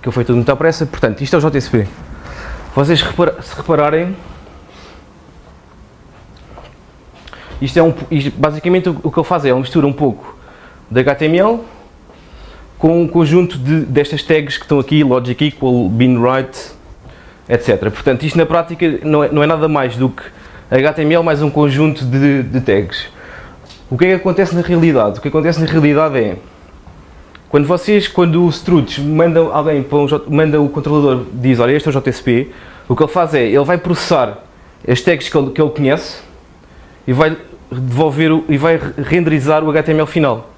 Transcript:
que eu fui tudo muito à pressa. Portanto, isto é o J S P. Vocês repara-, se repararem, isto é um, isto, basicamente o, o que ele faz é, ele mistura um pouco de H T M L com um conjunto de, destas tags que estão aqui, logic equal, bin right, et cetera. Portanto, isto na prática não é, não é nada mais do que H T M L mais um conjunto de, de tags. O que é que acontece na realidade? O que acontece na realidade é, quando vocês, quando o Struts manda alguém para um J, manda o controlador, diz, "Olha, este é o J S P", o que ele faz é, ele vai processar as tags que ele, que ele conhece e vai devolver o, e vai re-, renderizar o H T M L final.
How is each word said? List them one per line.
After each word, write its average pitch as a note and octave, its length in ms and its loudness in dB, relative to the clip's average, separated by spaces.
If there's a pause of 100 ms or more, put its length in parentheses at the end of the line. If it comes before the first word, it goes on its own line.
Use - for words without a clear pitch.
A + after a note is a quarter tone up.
que - 60 -6
eu B2 60 -4
fui A#2+ 100 -2
tudo A#2+ 140 2
muito A#2+ 120 0
à C#3 60 2
pressa. D#3+ 300 0
Portanto, A2+ 360 -4
isto C#3+ 140 -2
é - 20 4
o D3 40 2
J C#3+ 160 0
S B2+ 120 -4
P. G#2+ 160 0 (880)
Vocês C#3+ 280 2
repara-, - 400 -2
se - 120 -16
repararem, D#3+ 640 -2 (3500)
isto C3+ 160 -2
é E3+ 60 6
um, E3 100 4 (160)
isto, C#3+ 280 -2
basicamente F3 500 0
o, D#3+ 160 -2
o C#3 80 -2
que E3+ 80 -2
ele D#3 80 -2
faz E3 160 -2
é, C#3 60 2
ele B2+ 100 2
mistura C#3 260 0
um C#3+ 60 0
pouco - 460 -4 (520)
de A#2+ 120 2
H C#3 140 2
T D#3 100 -2
M D#3+ 120 2
L A3 220 2 (1200)
com E3 200 4
um E3+ 80 2
conjunto E3+ 500 2
de, D3 240 0
destas C#3+ 420 -2
tags D3+ 340 0
que - 60 -12
estão D3 160 2
aqui, D3 240 2
logic B2 420 0
equal, B2 420 0
bin A#2+ 320 2
right, C3 380 0 (920)
et A#2+ 140 0
cetera. G2+ 300 0
Portanto, C3 320 -2
isto D#3 140 -2
na E3 80 4
prática E3 580 -2
não D3+ 200 2
é, - 60 0
não D3 140 2
é - 20 4
nada D#3+ 220 0
mais C3+ 300 0
do C3 120 2
que - 140 -12 (480)
H C3+ 220 2
T D#3+ 80 -4
M D3+ 120 2
L E3+ 100 4
mais D#3 200 0
um D3 60 2
conjunto D3 560 2
de, C3+ 360 2
de B2 200 -2
tags. G2+ 460 -2 (840)
O B2+ 80 -4
que E3 80 4
é - 20 2
que F#3+ 80 4
acontece F#3 400 0
na F3 60 0
realidade? C#3+ 580 2
O - 20 -18
que D3 60 -6
acontece D#3 320 0
na D#3+ 80 0
realidade D3 500 2
é, G#2 200 -2 (1120)
quando D3 180 2
vocês, G3 400 0
quando F3 380 2
o E3+ 40 4
Struts D#3 480 0
manda D#3 440 2
alguém D3+ 420 0
para D3 140 -2
um C#3+ 100 2
J, D3 220 -2
manda D3+ 300 2
o C#3+ 100 2
controlador, C#3+ 640 0
diz, B2 260 0
"Olha, A#2+ 140 4
este D3+ 140 0
é - 20 0
o C#3 40 -2
J C3+ 160 0
S - 140 -8
P", B2+ 260 0 (380)
o B2 80 2
que D#3 80 2
ele C#3+ 80 0
faz E3 240 0
é, C3 80 4
ele A#2+ 200 2
vai F3 140 0
processar D3 640 -2 (480)
as B2 140 0
tags E3 280 0
que - 80 0
ele, C3+ 140 0
que D#3 100 -2
ele D3+ 80 2
conhece D3 520 -4 (840)
e B2+ 80 -2
vai D#3 240 0 (320)
devolver C3+ 600 -2
o, D#3+ 180 0
e D3 80 2
vai D#3+ 200 2
re-, C#3+ 160 -8 (100)
renderizar D#3 600 0
o D#3 60 0
H D3+ 140 2
T D#3+ 80 -2
M D#3 80 2
L D3+ 80 0
final. B2+ 500 -2